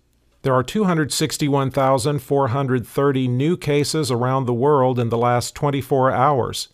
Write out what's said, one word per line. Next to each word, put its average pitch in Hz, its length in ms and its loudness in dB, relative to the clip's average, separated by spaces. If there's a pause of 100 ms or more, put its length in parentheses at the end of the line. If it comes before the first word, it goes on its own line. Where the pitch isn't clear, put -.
(420)
There 135 140 0
are 127 80 2
two 214 220 -2
hundred 160 280 0
sixty-one 143 560 -2
thousand 135 500 0
four 139 280 0
hundred 127 400 -2
thirty 139 400 0
new 135 300 0
cases 147 520 -2
around 131 360 0
the 123 80 0
world 131 440 2
in 120 120 0
the 117 80 -2
last 120 360 0
twenty-four 131 580 0
hours, 123 640 0